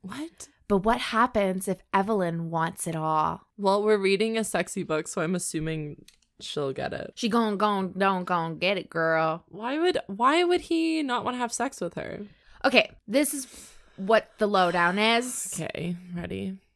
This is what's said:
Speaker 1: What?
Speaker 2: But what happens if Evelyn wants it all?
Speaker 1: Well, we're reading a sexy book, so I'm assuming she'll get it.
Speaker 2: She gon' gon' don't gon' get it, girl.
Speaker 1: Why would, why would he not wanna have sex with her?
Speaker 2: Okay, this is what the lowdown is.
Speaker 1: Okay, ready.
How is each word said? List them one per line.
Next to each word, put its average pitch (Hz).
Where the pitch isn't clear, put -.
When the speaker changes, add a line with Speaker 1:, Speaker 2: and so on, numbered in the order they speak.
Speaker 1:
What? 262
Speaker 2:
But 202
what 226
happens 214
if 185
Evelyn 185
wants 165
it 165
all? 156
Speaker 1:
Well, 202
we're 214
reading 196
a 220
sexy 175
book, 156
so -
I'm 175
assuming 156
she'll 139
get -
it. -
Speaker 2:
She 233
gon' 214
gon' 196
don't 190
gon' 165
get 185
it, -
girl. 160
Speaker 1:
Why 233
would, 349
why 254
would 349
he 320
not 247
wanna 247
have 240
sex 254
with 175
her? -
Speaker 2:
Okay, 247
this 262
is 269
what 214
the 214
lowdown 180
is. 233
Speaker 1:
Okay, -
ready. 190